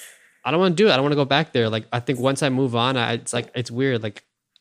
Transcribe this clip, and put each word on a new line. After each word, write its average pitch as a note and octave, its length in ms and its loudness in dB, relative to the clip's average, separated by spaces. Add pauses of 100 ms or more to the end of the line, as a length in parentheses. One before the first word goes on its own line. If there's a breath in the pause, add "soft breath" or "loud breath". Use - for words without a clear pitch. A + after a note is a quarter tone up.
(460 loud breath)
I B2+ 60 -2
don't E3 80 2
wanna F#3 160 2
do G#3 120 4
it. F#3 40 6
I C3+ 40 4
don't C3 80 2
wanna D3 120 2
go C#3+ 100 2
back C#3+ 280 0
there." A2+ 160 2
Like, A2 220 -4
I A#2+ 80 -2
think B2 200 -4
once C3+ 240 0
I C#3 60 2
move C3 260 0
on, B2+ 220 0
I, A#2 160 -2
it's A#2 200 -6
like, A#2+ 220 -6
it's B2 160 -6
weird. B2 320 -2
Like, G#2+ 200 -10 (380)